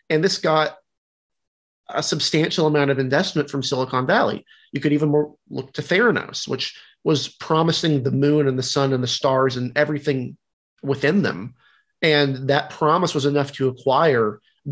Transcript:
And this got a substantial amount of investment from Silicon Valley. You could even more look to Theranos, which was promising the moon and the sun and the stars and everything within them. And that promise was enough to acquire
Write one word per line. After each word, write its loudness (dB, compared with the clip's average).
And 2
this 0
got 0
a -4
substantial 0
amount 2
of 0
investment 0
from -4
Silicon -2
Valley. 0
You -6
could 0
even 2
more 0
look -10
to -6
Theranos, 0
which -6
was 0
promising 0
the -2
moon 2
and 0
the -4
sun 0
and 0
the -4
stars 0
and -6
everything -2
within 2
them. -4
And 2
that 0
promise 2
was 0
enough 0
to -2
acquire 0